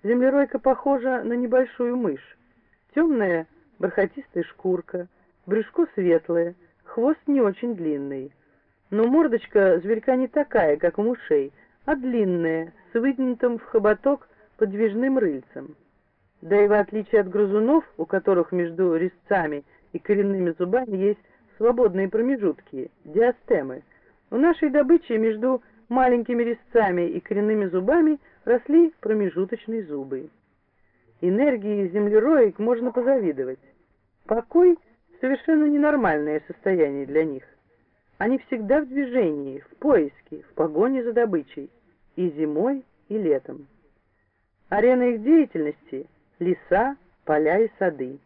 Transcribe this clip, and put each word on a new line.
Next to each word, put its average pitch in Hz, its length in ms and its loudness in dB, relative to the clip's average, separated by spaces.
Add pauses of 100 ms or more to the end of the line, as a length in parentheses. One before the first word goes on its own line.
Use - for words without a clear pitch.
Землеройка 262 560 2
похожа 262 640 0
на 233 120 -4
небольшую 247 600 -2
мышь. 185 420 -6 (560)
Темная 214 520 0 (320)
бархатистая - 680 -4
шкурка, 180 600 -6 (400)
брюшко 214 480 -2
светлое, 170 600 0 (280)
хвост 262 440 -2
не 277 140 0
очень 226 360 -2
длинный. 139 560 -6 (580)
Но 214 140 0
мордочка 233 760 2
зверька 220 360 -2
не 262 120 -2
такая, 208 480 0
как 170 220 -2
у 208 40 -2
мышей, 156 500 -2 (320)
а 294 120 -2
длинная, 180 760 -2 (200)
с 233 60 -2
выдвинутым 247 600 -2
в - 60 -16
хоботок 214 640 0 (280)
подвижным 220 600 0
рыльцем. 147 580 -6 (640)
Да 202 220 2
и 208 60 4
в 202 40 4
отличие 208 480 0
от 190 80 -4
грызунов, 208 560 2 (120)
у 165 100 -6
которых 185 460 0
между 175 440 -2
резцами 156 680 -4 (280)
и 170 60 -10
коренными 196 600 0
зубами 208 380 -2
есть 196 240 -2 (360)
свободные 214 520 0
промежутки, 208 840 -4 (140)
диастемы, 160 800 -2 (480)
у 214 60 -6
нашей 311 340 2
добычи 285 420 2
между 220 500 0 (260)
маленькими 240 540 0
резцами 208 640 0
и 175 120 -6
коренными 208 460 -2
зубами 285 540 2 (240)
росли 302 560 2
промежуточные 208 840 -4
зубы. 139 460 -10 (880)
Энергии 208 680 0
землероек 214 680 2
можно 233 340 -2
позавидовать. 185 680 -2 (640)
Покой — 330 520 4 (420)
совершенно 302 440 0
ненормальное 226 840 0
состояние 151 600 -2
для 151 180 0
них. 139 200 -8 (760)
Они 240 200 0
всегда 233 420 0
в 294 60 -6
движении, 202 760 -2
в - 160 -20
поиске, 156 720 -2
в - 60 -20
погоне 190 480 0
за 233 100 -4
добычей, 185 580 -4 (460)
и 180 140 -2
зимой, 160 540 -2 (240)
и 208 100 -4
летом. 143 480 -4 (1040)
Арена 247 460 2
их 214 80 -8
деятельности — 170 840 0 (320)
леса, 190 580 0 (280)
поля 156 340 2
и 220 200 2
сады. 139 480 -4